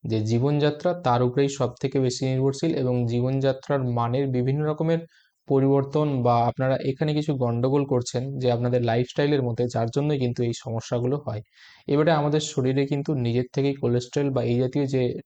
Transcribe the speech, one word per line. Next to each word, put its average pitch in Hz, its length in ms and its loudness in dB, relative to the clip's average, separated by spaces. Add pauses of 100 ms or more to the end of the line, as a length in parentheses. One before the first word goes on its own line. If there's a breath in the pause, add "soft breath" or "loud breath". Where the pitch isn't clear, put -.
যে 113 140 0 (120)
জীবনযাত্রা 147 600 2 (160)
তার 123 160 4
উপরেই 135 360 2
সব 123 120 0 (120)
থেকে 139 140 -2 (100)
বেশি 127 200 -2
নির্ভরশীল, 135 460 0 (100)
এবং 123 120 0 (120)
জীবনযাত্রার 131 760 0 (180)
মানের 120 260 0 (100)
বিভিন্ন 131 260 0 (100)
রকমের 165 300 0 (480 soft breath)
পরিবর্তন 139 580 2 (160)
বা 120 120 4 (160)
আপনারা 131 260 0 (140)
এখানে 151 280 -2
কিছু 151 140 -2 (100)
গন্ডগোল 123 400 0 (100)
করছেন 123 300 -2 (160)
যে 127 180 0
আপনাদের 123 240 0 (100)
লাইফস্টাইলের 135 560 0
মধ্যে, 120 180 -2 (100)
যার 117 200 0
জন্যই 147 280 0
কিন্তু 123 260 -2
এই 117 60 -2 (100)
সমস্যাগুলো 120 600 -2
হয়। 110 180 -6 (500 loud breath)
এবারে 156 180 4 (100)
আমাদের 151 220 0 (100)
শরীরে 131 340 0
কিন্তু 143 240 -2 (140)
নিজের 120 280 0
থেকেই 139 300 0
কোলেস্টেরল 123 540 0
বা 123 140 0
এই 120 120 2
জাতীয় 135 220 0 (100)
যে 131 80 2 (240)